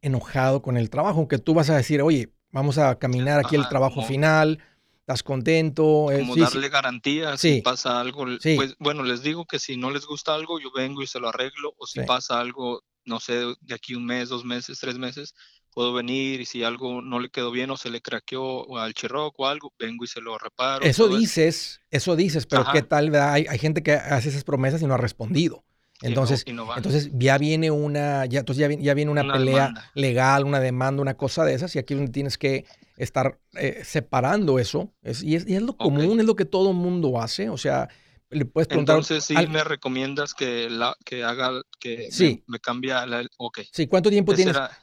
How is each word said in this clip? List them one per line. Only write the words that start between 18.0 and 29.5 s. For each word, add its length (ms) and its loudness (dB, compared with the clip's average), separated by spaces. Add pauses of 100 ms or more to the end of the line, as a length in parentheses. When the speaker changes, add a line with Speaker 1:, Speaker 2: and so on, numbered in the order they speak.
Speaker 2:
craqueó 420 -8
o 360 -8
al 140 -6
chirroc 460 -6
o 80 -2
algo, 320 -6
vengo 260 -8
y 40 -10
se 120 -12
lo 160 -10
reparo 480 -4
y 40 6
Speaker 1:
Eso 160 4
Speaker 2:
todo 60 6
eso. 100 2
Speaker 1:
dices, 600 0 (100)
eso 260 0
dices, 300 2
pero 160 2
Speaker 2:
Ajá. 100 0
Speaker 1:
¿qué 100 4
tal, 280 2
verdad? 220 4
Hay, 160 4
hay 100 -4
gente 240 0
que 100 2
hace 360 0
esas 160 -4
promesas 380 0
y 40 0
no 80 2
ha 40 2
respondido. 640 -2 (380)
Speaker 2:
Y 40 -4
no, 20 -2
Speaker 1:
Entonces, 380 2
Speaker 2:
y 60 -10
no 140 -10
va. 100 -6
Speaker 1:
entonces 360 0
ya 260 4
viene 320 2
una, 560 0
ya, 140 -2
entonces 200 -2
ya 80 4
vi-, 140 -2
ya 120 4
viene 160 0
una 120 2
Speaker 2:
Una 120 -2
Speaker 1:
pelea 200 4 (120)